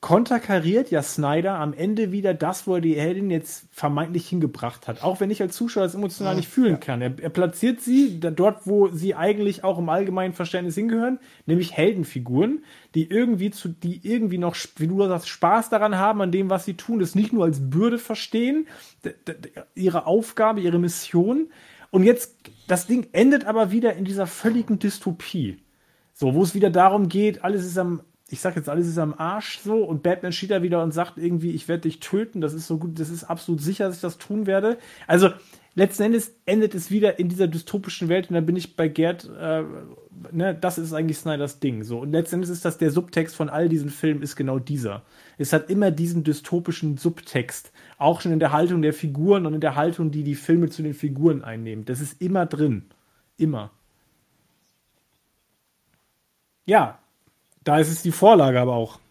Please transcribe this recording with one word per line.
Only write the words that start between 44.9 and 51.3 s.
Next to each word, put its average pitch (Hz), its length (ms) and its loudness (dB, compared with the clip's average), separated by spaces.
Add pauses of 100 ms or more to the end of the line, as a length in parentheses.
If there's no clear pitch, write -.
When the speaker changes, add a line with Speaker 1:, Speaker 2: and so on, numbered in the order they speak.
Speaker 1:
Es 143 160 -2
hat 160 160 2
immer 190 220 4
diesen 170 320 -2
dystopischen 156 720 -2
Subtext, - 760 -4 (280)
auch 165 220 2
schon 175 100 0
in 160 80 2
der 151 140 2
Haltung 170 280 2
der 151 120 2
Figuren 165 520 2
und 156 80 -2
in 156 80 -2
der 147 140 0
Haltung, 160 340 0
die 147 140 -4
die 143 120 -2
Filme 165 340 2
zu - 120 -10
den 151 140 -4
Figuren 147 480 0